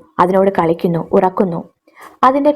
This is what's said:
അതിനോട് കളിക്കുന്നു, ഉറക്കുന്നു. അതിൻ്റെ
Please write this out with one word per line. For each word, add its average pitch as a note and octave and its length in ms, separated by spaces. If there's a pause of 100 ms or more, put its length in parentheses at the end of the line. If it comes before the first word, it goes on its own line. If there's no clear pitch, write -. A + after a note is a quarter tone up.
(220)
അതിനോട് F#3+ 360
കളിക്കുന്നു, E3 440 (160)
ഉറക്കുന്നു. F#3 420 (680)
അതിൻ്റെ C#4+ 280